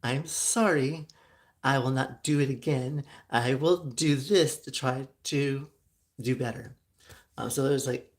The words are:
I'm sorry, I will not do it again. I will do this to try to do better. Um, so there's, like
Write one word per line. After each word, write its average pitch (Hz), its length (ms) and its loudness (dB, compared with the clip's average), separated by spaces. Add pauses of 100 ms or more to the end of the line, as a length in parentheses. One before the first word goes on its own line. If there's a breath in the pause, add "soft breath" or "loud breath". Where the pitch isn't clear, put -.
I'm 131 220 0
sorry, 160 800 0 (560 soft breath)
I 135 160 4
will 127 120 0
not 131 320 -2
do 147 160 2
it 139 100 2
again. 135 540 -2 (260 loud breath)
I 120 260 2
will 160 220 4
do 151 380 0
this 156 440 2
to - 120 -16
try 135 360 -2 (180)
to 139 420 -2 (520)
do 123 160 0
better. 120 400 -6 (640 loud breath)
Um, 110 120 -6
so 135 180 0
there's, 139 200 2
like 123 320 -6